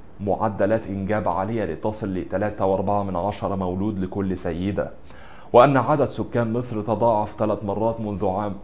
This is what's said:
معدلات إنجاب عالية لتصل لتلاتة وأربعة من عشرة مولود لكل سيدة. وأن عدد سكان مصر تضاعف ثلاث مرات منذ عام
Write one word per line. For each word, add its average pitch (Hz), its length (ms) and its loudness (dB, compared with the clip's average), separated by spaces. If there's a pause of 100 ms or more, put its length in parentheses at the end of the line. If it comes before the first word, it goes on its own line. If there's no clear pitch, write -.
(200)
معدلات 101 680 0
إنجاب 98 400 0
عالية 98 380 0
لتصل 98 480 -2
لتلاتة 98 520 -2
وأربعة 98 380 2
من 95 120 -4
عشرة 98 400 -2
مولود 95 440 -2
لكل 92 380 -2
سيدة. 87 540 -2 (640)
وأن 135 240 10
عدد 131 320 2
سكان 113 440 -2
مصر 117 280 -2
تضاعف 107 580 2
ثلاث 107 260 0
مرات 110 360 0
منذ 104 240 -2
عام 98 280 0 (100)